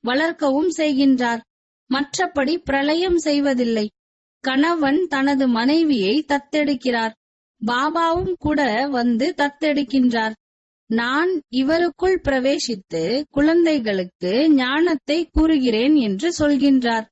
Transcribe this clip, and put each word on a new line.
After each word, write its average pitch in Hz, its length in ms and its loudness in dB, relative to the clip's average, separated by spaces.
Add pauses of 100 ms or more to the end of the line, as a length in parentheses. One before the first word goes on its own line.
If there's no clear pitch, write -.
வளர்க்கவும் 302 720 0
செய்கின்றார். 262 640 2 (500)
மற்றபடி 285 680 -2
பிரளயம் 330 600 0
செய்வதில்லை. 247 720 0 (500)
கணவன் 302 680 0
தனது 269 400 0
மனைவியை 262 800 0
தத்தெடுக்கிறார். 285 840 -2 (520)
பாபாவும் 330 720 -2
கூட 285 500 0
வந்து 247 480 0
தத்தெடுக்கின்றார். 269 1000 0 (520)
"நான் 277 640 -2
இவருக்குள் 339 760 0
பிரவேசித்து 254 1040 -2
குழந்தைகளுக்கு 277 1200 0
ஞானத்தை 302 840 0
கூறுகிறேன்" 277 600 2
என்று 240 440 0
சொல்கின்றார். 262 720 2